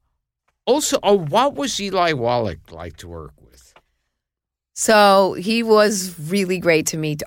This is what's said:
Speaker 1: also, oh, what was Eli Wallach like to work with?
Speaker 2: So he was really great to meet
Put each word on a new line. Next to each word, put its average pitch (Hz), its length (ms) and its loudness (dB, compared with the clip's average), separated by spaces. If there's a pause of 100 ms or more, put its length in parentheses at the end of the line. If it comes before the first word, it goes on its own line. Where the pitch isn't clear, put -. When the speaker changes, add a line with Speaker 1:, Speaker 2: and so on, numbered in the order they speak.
(680)
Speaker 1:
also, 277 360 0
oh, 202 160 4
what 208 360 0
was 269 260 -6
Eli 185 320 0
Wallach 117 580 -4
like 82 280 -16
to 90 100 -18
work 80 320 -16
with? - 320 -20 (1000)
Speaker 2:
So 196 600 4
he 226 280 -4
was 208 580 2
really 180 380 -2
great 160 300 2
to - 80 -6
meet 151 300 -6